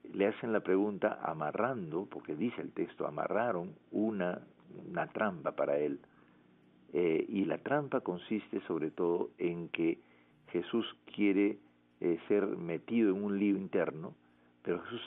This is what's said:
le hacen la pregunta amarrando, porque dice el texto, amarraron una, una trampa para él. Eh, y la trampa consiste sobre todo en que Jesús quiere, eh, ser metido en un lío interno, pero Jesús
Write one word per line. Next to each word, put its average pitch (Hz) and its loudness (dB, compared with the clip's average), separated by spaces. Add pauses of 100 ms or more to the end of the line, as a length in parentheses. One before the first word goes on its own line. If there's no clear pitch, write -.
(120)
le 98 2
hacen 110 -2
la 101 2
pregunta 98 2
amarrando, 82 -2
porque - -8
dice 78 -2
el 78 -8
texto, - -4
amarraron 87 -2 (160)
una, 101 0 (460)
una 92 -2
trampa 82 -2
para 73 2
él. 71 0 (920)
Eh, 82 4
y 98 0
la 80 0
trampa 139 0
consiste 101 -4
sobre 80 -2
todo 87 0
en 85 -2
que 82 0 (480)
Jesús 107 -2 (280)
quiere, 101 4 (400)
eh, 85 2 (100)
ser 101 4
metido 95 2
en 101 -2
un 101 0
lío 101 4
interno, 85 0 (480)
pero 87 -2
Jesús 117 -10